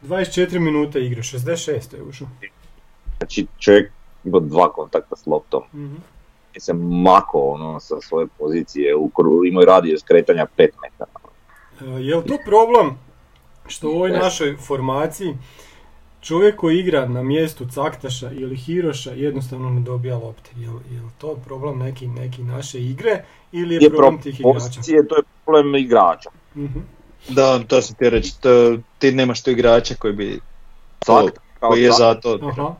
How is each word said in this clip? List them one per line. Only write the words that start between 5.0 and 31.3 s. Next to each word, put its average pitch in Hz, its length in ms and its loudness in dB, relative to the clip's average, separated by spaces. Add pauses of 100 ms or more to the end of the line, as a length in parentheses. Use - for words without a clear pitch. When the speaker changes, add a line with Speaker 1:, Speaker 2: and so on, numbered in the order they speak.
Speaker 2:
s - 100 -18
loptom. 76 420 -4
Speaker 1:
Mhm. 143 260 -16 (600)
Speaker 2:
Je - 60 -20
se - 140 -8
mako, 87 680 4
ono, 76 400 -4
sa - 180 -10
svoje 80 300 -4
pozicije, 76 680 -4
u 78 120 -2
kru-, 80 360 2
imao 90 160 0
je 90 60 8
radiju 87 320 4
skretanja 85 500 2
pet - 320 2
metara. - 300 -18 (720)
Speaker 1:
E, 131 200 -12
je 139 160 -4
li 170 80 -4
to 285 200 -4
problem 214 540 4 (680)
što - 220 -10
u 156 40 -4
ovoj 180 180 -2
Speaker 2:
Ne. 180 80 -2
Speaker 1:
našoj 170 400 -2
formaciji 143 760 -6 (840)
čovjek 202 360 2
koji 165 220 0
igra 160 280 0
na 123 160 -6
mjestu 156 440 -4
Caktaša 135 640 -8
ili 131 260 -10
Hiroša 160 540 -6
jednostavno 127 600 -6
ne 123 100 0
dobija 123 360 -6
lopte? 113 380 -14
Je 120 140 -14
li, 117 120 -14 (100)
je 120 100 -12
li 113 180 -16
to 151 180 -10
problem 135 420 -10
neki, 131 300 -8
neki 123 360 -10
naše 127 360 -10
igre 135 440 -4 (280)
ili 170 220 -4
je 165 40 -2
Speaker 2:
Nije 147 120 10
Speaker 1:
problem 151 100 0 (100)
Speaker 2:
problem 160 140 -8
Speaker 1:
tih 135 160 -12
igrača? 123 160 4
Speaker 2:
pozicije, 151 520 0
to 156 80 -2
je 147 60 2 (220)
problem 147 320 2
igrača. 113 540 2 (260)
Speaker 1:
Mhm. 143 220 -10 (500)
Speaker 3:
Da, 131 320 2
to 120 220 2
sam - 140 -10
ti 120 140 4
reći, 113 300 -2
to, 131 80 0 (500)
ti 135 140 4
nemaš 127 300 -2
tu - 80 -2
igrača 120 440 4
koji 107 180 -4
bi 104 280 -8 (600)
Speaker 2:
Caktaš 131 320 4 (220)